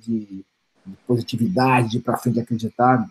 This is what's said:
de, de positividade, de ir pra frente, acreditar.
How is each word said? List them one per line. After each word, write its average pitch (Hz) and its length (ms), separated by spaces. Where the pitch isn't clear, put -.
de, 113 180
de 95 100
positividade, 120 840
de 113 80
ir - 20
pra - 160
frente, 117 240
acreditar. 117 720